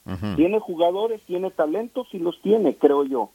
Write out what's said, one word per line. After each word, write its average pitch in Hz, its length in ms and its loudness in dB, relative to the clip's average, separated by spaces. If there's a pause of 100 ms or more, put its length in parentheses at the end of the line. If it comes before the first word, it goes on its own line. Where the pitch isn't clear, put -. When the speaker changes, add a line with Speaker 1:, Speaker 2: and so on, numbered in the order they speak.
Speaker 1:
Ujú. 95 300 -6
Speaker 2:
Tiene 180 240 2
jugadores, 196 640 -2
tiene 180 260 -4
talentos, 208 600 -4
y 190 80 -8
los 165 220 -4
tiene, 196 340 2
creo 143 300 4
yo. 127 300 -2